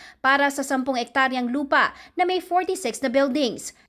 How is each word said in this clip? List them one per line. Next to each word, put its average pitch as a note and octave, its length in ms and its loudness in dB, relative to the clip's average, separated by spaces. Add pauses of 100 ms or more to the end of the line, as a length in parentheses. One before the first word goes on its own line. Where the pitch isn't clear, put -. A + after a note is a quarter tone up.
(200)
para C#4 300 4
sa C#4 160 -6
sampung C4 320 -2
ektaryang B3+ 520 0
lupa C#4 440 0 (240)
na F4+ 80 2
may F4+ 160 0
forty-six F4+ 640 -2
na C4 40 2
buildings. C4 600 0 (180)